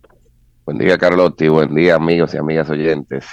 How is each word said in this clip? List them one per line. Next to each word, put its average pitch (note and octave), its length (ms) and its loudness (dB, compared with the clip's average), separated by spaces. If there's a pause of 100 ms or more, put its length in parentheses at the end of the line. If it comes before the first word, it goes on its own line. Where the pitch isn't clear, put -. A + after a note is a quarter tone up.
(680)
Buen D2 120 -8
día, F2 200 2
Carlotti. F2 500 2
Buen D2+ 260 2
día, E2+ 220 4
amigos E2 380 0
y - 20 -4
amigas D2+ 340 -4
oyentes. D2 640 -4